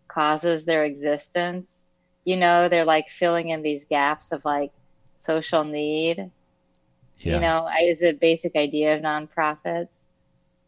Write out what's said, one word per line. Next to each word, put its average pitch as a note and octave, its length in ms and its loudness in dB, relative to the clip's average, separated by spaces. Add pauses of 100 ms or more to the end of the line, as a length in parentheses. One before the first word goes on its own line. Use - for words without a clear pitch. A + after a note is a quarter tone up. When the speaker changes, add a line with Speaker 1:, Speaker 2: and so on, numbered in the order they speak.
Speaker 1:
causes D#3 560 0
their D#3+ 200 2
existence. D3+ 1040 -6 (360)
You F#3 140 0
know, F3 320 4
they're, E3+ 160 4
like, D#3 240 2
filling E3+ 400 0
in D#3+ 100 -4
these D3 240 -4
gaps D3 480 -2
of, D3+ 140 -6
like, C#3+ 260 -2 (420)
social D#3+ 480 -2
need. D#3 680 -4 (880)
Speaker 2:
Yeah. E3 140 -2
Speaker 1:
You E3+ 60 0
know, E3 300 0
I, E3 120 2
is E3+ 200 2
a E3+ 100 4
basic E3 440 0
idea D3+ 400 0
of D#3 60 -6
nonprofits. D#3 1040 -4 (600)